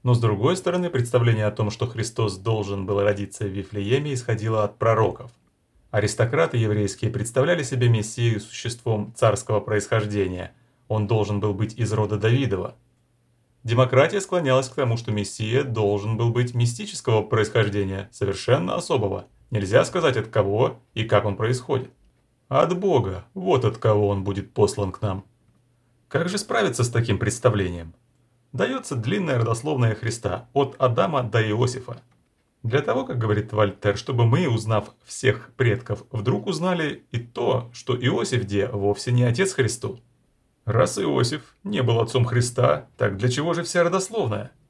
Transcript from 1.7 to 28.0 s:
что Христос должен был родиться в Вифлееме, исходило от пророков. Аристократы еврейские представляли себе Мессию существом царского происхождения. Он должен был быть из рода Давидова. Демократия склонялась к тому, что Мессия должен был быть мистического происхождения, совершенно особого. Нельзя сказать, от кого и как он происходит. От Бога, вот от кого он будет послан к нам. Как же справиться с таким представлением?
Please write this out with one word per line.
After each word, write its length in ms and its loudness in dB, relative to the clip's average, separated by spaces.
что 160 -4
Христос 500 -4
должен 480 -4
был 160 0
родиться 440 0
в 40 -4
Вифлееме, 640 -2
исходило 520 -2
от 120 -6
пророков. 560 2
Аристократы 680 2
еврейские 520 0
представляли 520 0
себе 260 2
Мессию 520 2
существом 760 -6
царского 440 2
происхождения. 920 0
Он 180 0
должен 340 2
был 140 0
быть 240 -4
из 140 0
рода 260 0
Давидова. 560 0
Демократия 580 4
склонялась 480 2
к 60 -18
тому, 240 0
что 120 -8
Мессия 520 -2
должен 560 0
был 120 2
быть 240 -2
мистического 680 0
происхождения, 880 0
совершенно 640 0
особого. 540 -2
Нельзя 360 2
сказать, 320 0
от 80 -4
кого 540 0
и 120 -4
как 200 2
он 120 -2
происходит. 540 -2
От 300 2
Бога, 540 0
вот 320 0
от 140 0
кого 300 2
он 140 -2
будет 300 -6
послан 400 0
к 80 -14
нам. 240 -4
Как 200 -2
же 80 -4
справиться 480 0
с 60 -2
таким 280 0
представлением? 760 -2